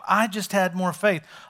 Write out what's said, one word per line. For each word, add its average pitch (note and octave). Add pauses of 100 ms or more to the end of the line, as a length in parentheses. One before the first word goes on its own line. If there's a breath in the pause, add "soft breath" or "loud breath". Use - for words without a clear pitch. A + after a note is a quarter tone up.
I G#3
just G3
had F#3
more F3+
faith." F#3 (260 loud breath)